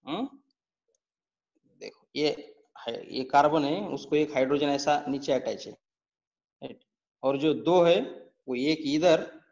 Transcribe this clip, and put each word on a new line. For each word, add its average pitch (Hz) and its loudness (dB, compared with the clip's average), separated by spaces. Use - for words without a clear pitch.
हम्म? 208 -6
देखो - -18
ये 151 0
है, 117 -6
ये 127 -4
कार्बन 147 4
है, 156 -2
उसको 143 -4
एक 151 0
hydrogen 143 2
ऐसा 143 0
नीचे 139 -2
attach 123 -4
है, 104 -16
राइट? - -20
और 135 0
जो 151 2
दो 170 4
है 170 6
वो 127 -4
एक 139 0
इधर 160 4